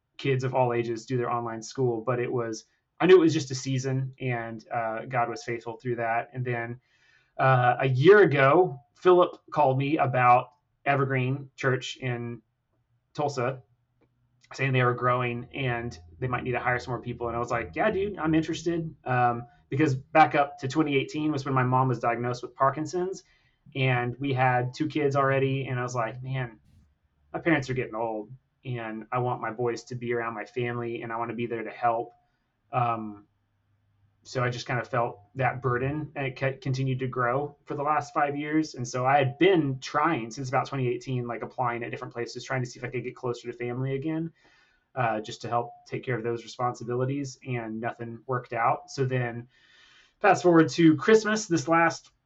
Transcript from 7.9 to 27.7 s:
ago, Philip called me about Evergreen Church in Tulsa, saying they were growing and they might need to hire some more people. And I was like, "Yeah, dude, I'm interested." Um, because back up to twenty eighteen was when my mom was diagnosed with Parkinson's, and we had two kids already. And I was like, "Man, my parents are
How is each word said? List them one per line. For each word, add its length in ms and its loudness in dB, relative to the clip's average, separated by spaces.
ago, 560 4
Philip 420 6
called 260 2
me 200 0
about 520 4
Evergreen 720 0
Church 420 -4
in 440 -8
Tulsa, 480 -4
saying 200 -2
they 100 4
were 100 4
growing 600 -2
and 440 -4
they 80 -4
might 160 -4
need 80 -4
to 80 -2
hire 200 -2
some 140 -10
more 80 -6
people. 260 -6
And 80 -4
I 40 -2
was 120 -4
like, 240 -4
"Yeah, 160 0
dude, 260 -4
I'm 180 0
interested." 580 -2
Um, 420 0
because 260 2
back 400 4
up 240 2
to 80 -6
twenty 300 2
eighteen 340 -2
was 140 -4
when 80 -2
my 100 4
mom 240 4
was 120 0
diagnosed 440 -2
with 120 -14
Parkinson's, 680 0
and 440 0
we 140 -2
had 400 2
two 140 -2
kids 280 0
already. 520 2
And 120 -4
I 40 -4
was 120 -8
like, 280 -4
"Man, 360 -8
my 60 -6
parents 300 0
are 60 -4